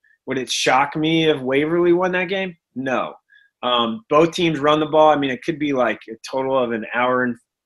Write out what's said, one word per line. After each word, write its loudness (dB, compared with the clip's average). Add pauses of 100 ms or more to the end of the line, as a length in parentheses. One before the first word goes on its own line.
(260)
Would -4
it -6
shock 0
me 2
if 0
Waverly 2
won 2
that -2
game? -6 (200)
No. -4 (500)
Um, -2
both 4
teams -2
run 2
the 0
ball. 6
I 4
mean, -2
it -10
could -6
be, -2
like, 0 (100)
a -14 (160)
total -2
of 0
an -6
hour 0
and -2 (320)